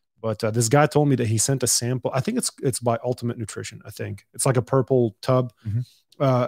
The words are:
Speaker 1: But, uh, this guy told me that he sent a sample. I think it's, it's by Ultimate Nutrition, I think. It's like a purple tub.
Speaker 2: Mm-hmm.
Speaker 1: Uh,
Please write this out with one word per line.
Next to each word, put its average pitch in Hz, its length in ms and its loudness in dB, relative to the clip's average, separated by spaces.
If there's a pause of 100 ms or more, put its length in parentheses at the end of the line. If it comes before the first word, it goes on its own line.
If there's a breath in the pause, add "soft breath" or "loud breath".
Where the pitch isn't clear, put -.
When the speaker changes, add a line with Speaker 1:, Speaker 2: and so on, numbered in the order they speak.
(200)
Speaker 1:
But, 110 240 -4
uh, 110 80 2
this 117 180 2
guy 147 180 6
told 147 220 2
me 135 80 4
that 120 100 -2
he 110 100 0
sent 135 260 0
a - 40 0
sample. 123 460 -2
I 131 80 -2
think 240 180 -2
it's, - 120 -4 (120)
it's 131 160 0
by 120 240 0
Ultimate 120 340 -4
Nutrition, 107 480 -10
I 107 60 -18
think. 104 420 -10
It's - 140 -2
like 131 100 4
a 123 60 2
purple 127 580 2
tub. 127 320 0 (140)
Speaker 2:
Mm-hmm. 107 120 -2 (400 loud breath)
Speaker 1:
Uh, 127 280 2